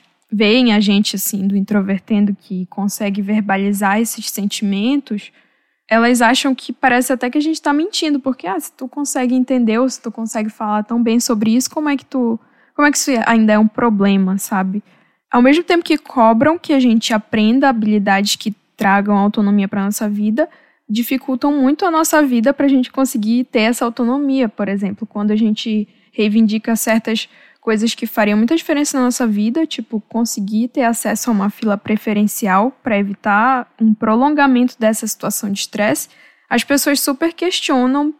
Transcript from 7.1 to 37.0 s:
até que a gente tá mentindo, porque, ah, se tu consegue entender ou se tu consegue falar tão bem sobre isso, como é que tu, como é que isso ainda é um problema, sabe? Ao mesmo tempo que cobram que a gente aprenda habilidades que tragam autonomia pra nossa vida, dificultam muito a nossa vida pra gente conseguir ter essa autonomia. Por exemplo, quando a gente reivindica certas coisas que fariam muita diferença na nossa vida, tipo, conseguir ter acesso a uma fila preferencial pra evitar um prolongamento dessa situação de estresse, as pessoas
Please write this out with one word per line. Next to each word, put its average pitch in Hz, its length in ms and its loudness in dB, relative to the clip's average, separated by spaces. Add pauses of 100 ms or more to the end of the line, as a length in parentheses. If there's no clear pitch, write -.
até 247 180 -4
que 302 80 -2
a - 20 2
gente 311 220 -2
tá 294 100 0
mentindo, 302 480 -2
porque, 262 260 -4
ah, 359 140 -4
se - 120 -10
tu - 140 -12
consegue 254 480 -4
entender 247 440 2
ou 262 100 2
se - 140 -8
tu 240 100 -10
consegue 220 380 -6
falar 214 320 -4
tão 233 200 -2
bem 226 160 2
sobre 220 380 0
isso, 254 140 -2
como 302 180 -4
é 285 80 0
que - 80 -12
tu, 233 340 -2 (380)
como 294 100 2
é 294 40 4
que 277 80 -2
isso - 120 -2 (140)
ainda 220 300 4
é 214 40 4
um 220 80 6
problema, 196 680 0
sabe? 190 460 -4 (480)
Ao 247 100 4
mesmo 294 240 4
tempo 349 180 0
que 311 140 0
cobram 254 640 2
que - 160 -2
a 269 60 4
gente 233 340 2
aprenda 220 540 2
habilidades 208 680 0
que - 180 -8 (220)
tragam 202 400 2
autonomia 202 500 2
pra 196 180 -4
nossa 214 240 -4
vida, 214 400 -2 (400)
dificultam 254 640 -2
muito 285 320 2
a 359 60 0
nossa 320 320 2
vida 254 320 2
pra 285 140 2
gente 262 220 2
conseguir 247 540 -2
ter 240 160 -2
essa 233 240 0
autonomia. 262 640 -2
Por 202 200 -6
exemplo, 202 380 -4
quando 208 260 -4
a 214 40 2
gente 214 500 -2 (260)
reivindica 214 640 0
certas 220 520 -2 (320)
coisas 220 340 0
que - 120 -8
fariam 208 320 0
muita 240 180 2
diferença 294 400 -2
na 254 80 2
nossa 247 220 0
vida, 220 400 0
tipo, - 420 -8
conseguir 226 600 -2
ter 254 160 -2
acesso 233 440 -2
a 240 40 0
uma 202 180 0
fila 208 260 -2
preferencial 208 960 0 (100)
pra 214 160 -2
evitar 214 800 0
um 220 140 4
prolongamento 254 880 2
dessa 220 280 0
situação - 460 -6
de 196 80 -4
estresse, 214 480 -2 (400)
as 240 160 0
pessoas 285 360 0